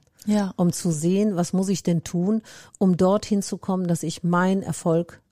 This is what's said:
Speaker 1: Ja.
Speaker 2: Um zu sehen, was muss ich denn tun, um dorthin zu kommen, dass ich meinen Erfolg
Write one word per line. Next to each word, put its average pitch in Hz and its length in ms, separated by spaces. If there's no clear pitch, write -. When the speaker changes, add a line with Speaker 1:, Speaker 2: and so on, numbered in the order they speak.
Speaker 1:
Ja. 208 300
Speaker 2:
Um 175 160
zu - 200
sehen, 185 440
was 170 180
muss 185 160
ich 190 140
denn 170 200
tun, 196 400
um 185 200
dorthin 196 440
zu 190 160
kommen, 185 300
dass 170 160
ich 160 200
meinen 180 380
Erfolg 170 600